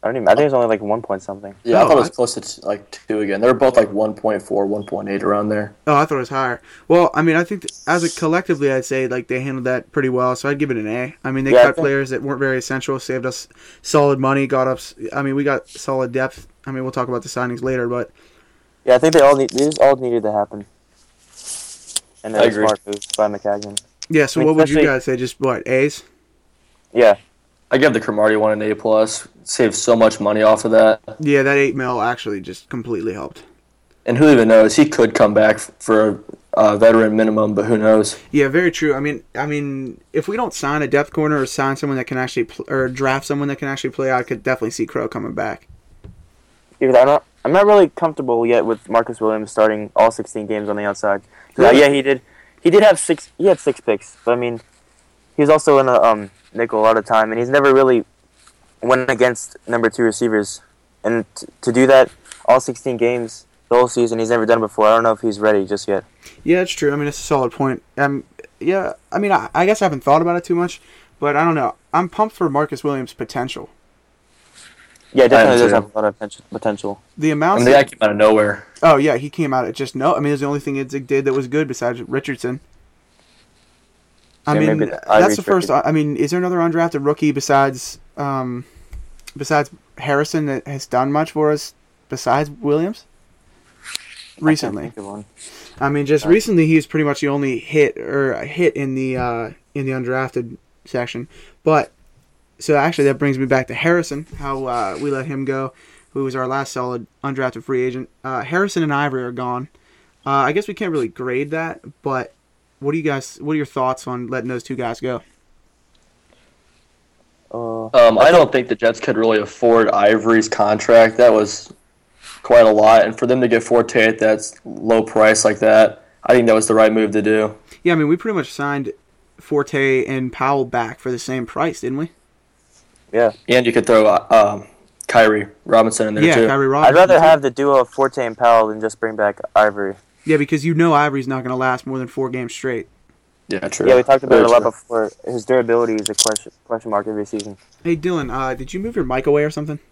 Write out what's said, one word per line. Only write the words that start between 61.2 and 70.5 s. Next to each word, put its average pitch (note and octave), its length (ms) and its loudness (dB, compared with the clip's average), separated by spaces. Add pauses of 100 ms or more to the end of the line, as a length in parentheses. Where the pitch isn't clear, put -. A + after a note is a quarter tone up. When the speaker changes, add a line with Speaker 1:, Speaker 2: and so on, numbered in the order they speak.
Speaker 1:
t-, - 100 -18 (140)
to B2+ 100 -2
do B2+ 160 4
that C3 240 6 (360)
all B2+ 120 4
sixteen B2+ 380 -6
games A#2 500 -4 (220)
the A#2+ 80 2
whole B2 100 6
season, A#2 320 -2
he's A2+ 120 -2
never A2+ 160 2
done A#2 120 4
it A2+ 40 0
before. G#2+ 240 0
I A2 80 6
don't A#2 100 2
know A2+ 80 4
if G#2 80 -4
he's G#2 180 -4
ready G#2 260 2
just G2 220 -6
yet. G2 160 -2 (400)
Speaker 3:
Yeah, E3+ 160 2
that's F3+ 140 -4
true. C#3+ 200 -2
I C#3+ 40 -4
mean, D3 100 -4
it's D3 140 -8
a - 20 -14
solid C3 300 -2
point. C3 320 -4 (120)
Um, C#3 280 -2 (340)
yeah, F#3 360 -2 (180)
I G3 80 -4
mean, G3+ 100 -2
I, A2+ 240 -2
I E3+ 100 2
guess G#3+ 160 0
I G3+ 40 0
haven't D3 180 -2
thought D3 200 4
about F3 140 0
it F3 80 -6
too F3 120 -2